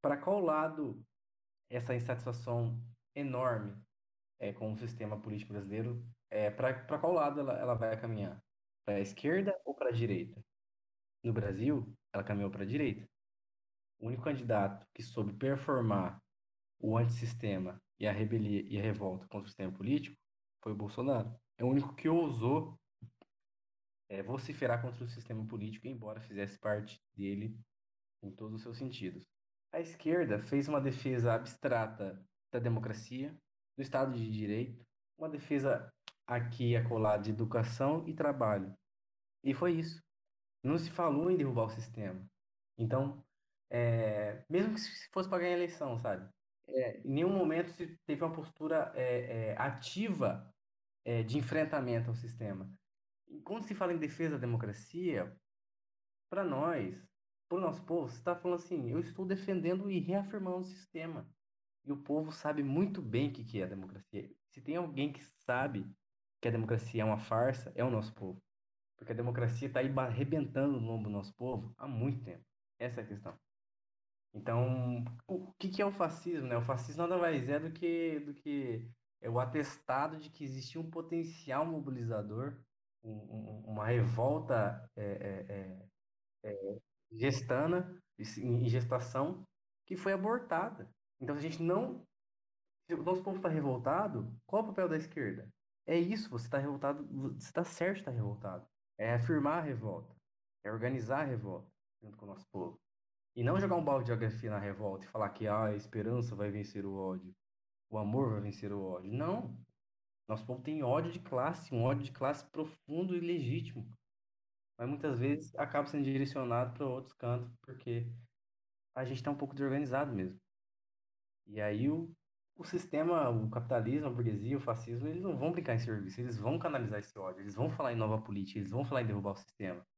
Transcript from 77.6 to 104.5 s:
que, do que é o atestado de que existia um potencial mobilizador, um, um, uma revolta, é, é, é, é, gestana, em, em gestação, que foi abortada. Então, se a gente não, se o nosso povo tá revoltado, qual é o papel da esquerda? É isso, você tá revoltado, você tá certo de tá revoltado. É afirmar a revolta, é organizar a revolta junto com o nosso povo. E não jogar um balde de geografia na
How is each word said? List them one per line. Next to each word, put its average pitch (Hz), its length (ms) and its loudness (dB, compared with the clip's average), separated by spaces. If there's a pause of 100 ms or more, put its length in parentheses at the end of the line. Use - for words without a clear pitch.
que, 165 500 2
do 147 120 -8
que 135 560 -2 (320)
é 113 80 -4
o 117 100 2
atestado 139 800 0
de 151 120 -12
que - 140 -12
existia 131 360 -6
um 165 100 -6
potencial 165 760 -2
mobilizador, 123 920 -2 (440)
um, 110 80 -10
um, 107 560 -10
uma 107 180 -2
revolta, 120 1120 2
é, 104 100 -6
é, 98 400 -6 (1000)
é, 107 80 -8
é, 98 300 -6 (300)
gestana, 139 920 0 (160)
em, 120 480 0
em - 20 4
gestação, 127 760 0 (420)
que 190 100 -6
foi 196 160 0
abortada. 196 800 0 (320)
Então, 143 140 -2
se 147 100 -2
a 165 40 0
gente 160 140 -2
não, 190 400 2 (840)
se 170 60 2
o 151 80 -4
nosso 185 200 2
povo 190 160 -2
tá - 80 0
revoltado, 143 880 2 (100)
qual 208 160 4
é 220 40 0
o - 20 -6
papel 190 220 2
da 156 80 2
esquerda? 143 500 -4 (380)
É 160 120 4
isso, 202 320 2
você 120 200 -4
tá 143 80 0
revoltado, 143 480 0 (300)
você - 180 -12
tá 170 100 2
certo 190 360 0
de - 40 -12
tá 139 80 -4
revoltado. 107 560 -4 (300)
É 113 160 2
afirmar 147 460 4
a - 20 -2
revolta, 113 540 -4 (500)
é 104 60 -2
organizar 123 500 0
a 151 40 0
revolta 104 440 -4 (320)
junto 107 160 -20
com 107 80 -18
o 101 40 -14
nosso 95 200 -14
povo. 92 300 -6 (560)
E 120 80 0
não 160 160 4
jogar 185 160 4
um 165 80 4
balde 139 220 4
de - 20 -2
geografia 110 420 0
na 104 80 0